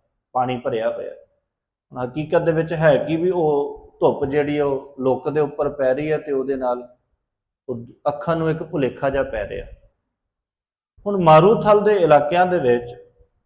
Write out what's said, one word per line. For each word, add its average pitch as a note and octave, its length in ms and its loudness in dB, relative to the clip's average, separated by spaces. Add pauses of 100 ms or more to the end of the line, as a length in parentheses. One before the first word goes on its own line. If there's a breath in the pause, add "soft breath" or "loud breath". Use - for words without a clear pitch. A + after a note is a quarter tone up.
(320)
ਪਾਣੀ B2+ 280 -2
ਭਰਿਆ A#2 300 -4
ਹੋਇਆ। - 240 -10
ਹੁਣ - 920 -16
ਹਕੀਕਤ D3+ 360 -2
ਦੇ E3 100 0
ਵਿੱਚ D#3+ 220 -2
ਹੈ D#3 320 2
ਕਿ D#3 100 -4
ਵੀ E3+ 140 0
ਉਹ D3+ 520 -2 (180)
ਧੁੱਪ C#3+ 260 0
ਜਿਹੜੀ D3 340 -2
ਉਹ C#3 400 -4
ਲੁੱਕ C3 300 -2
ਦੇ D3 100 -2
ਉੱਪਰ D3 300 -2
ਪੈ C3 240 0
ਰਹੀ D3+ 180 -4
ਹੈ D3 60 0
ਤੇ - 140 -8
ਉਹਦੇ C3+ 240 -4
ਨਾਲ B2 420 -6 (720)
ਉਹ A#2 160 -10 (220)
ਅੱਖਾਂ D3 280 -4
ਨੂੰ D#3+ 140 -2
ਇੱਕ D#3+ 140 -4
ਭੁਲੇਖਾ C#3 460 -4
ਜਿਹਾ C3+ 140 -2
ਪੈ A2 240 -8
ਰਿਹਾ। - 180 -12 (1400)
ਹੁਣ G3+ 180 -2
ਮਾਰੂਥਲ G3+ 600 6
ਦੇ G#3 120 4
ਇਲਾਕਿਆਂ D#3+ 500 4
ਦੇ F3+ 140 0
ਵਿੱਚ A#2+ 540 -2 (320)